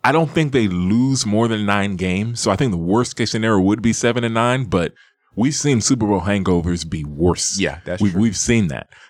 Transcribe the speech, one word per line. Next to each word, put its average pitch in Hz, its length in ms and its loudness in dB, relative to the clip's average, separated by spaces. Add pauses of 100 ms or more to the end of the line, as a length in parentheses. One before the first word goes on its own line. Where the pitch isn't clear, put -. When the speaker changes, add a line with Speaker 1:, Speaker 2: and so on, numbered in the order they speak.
Speaker 1:
I 123 80 4
don't 156 180 2
think 151 220 0
they 117 160 2
lose 107 560 2
more 110 240 2
than 107 160 -2
nine 101 320 0
games. 95 440 -2
So 110 100 0
I 95 60 2
think 135 160 0
the 90 60 -2
worst 98 380 0
case 113 140 -2
scenario 110 300 2
would 101 200 2
be 113 140 2
seven 120 280 0
and 117 120 -4
nine, 123 300 0
but 87 280 -2 (420)
we've 131 200 0
seen 139 260 2
Super 113 260 0
Bowl 101 140 2
hangovers 87 680 0
be 76 160 -6
worse. 76 540 -2
Speaker 2:
Yeah, 80 260 -4
that's 90 180 -4
Speaker 1:
We've, 101 100 2
Speaker 2:
true. 87 80 -2
Speaker 1:
we've 110 160 0
seen 113 320 0
that. - 220 -8 (200)